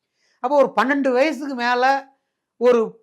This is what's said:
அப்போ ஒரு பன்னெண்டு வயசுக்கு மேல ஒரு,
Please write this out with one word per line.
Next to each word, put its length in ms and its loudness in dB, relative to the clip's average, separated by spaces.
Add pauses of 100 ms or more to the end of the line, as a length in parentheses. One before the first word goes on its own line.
(420)
அப்போ 140 -2
ஒரு 160 4
பன்னெண்டு 400 0
வயசுக்கு 440 -2
மேல 260 -2 (800)
ஒரு, 220 2 (200)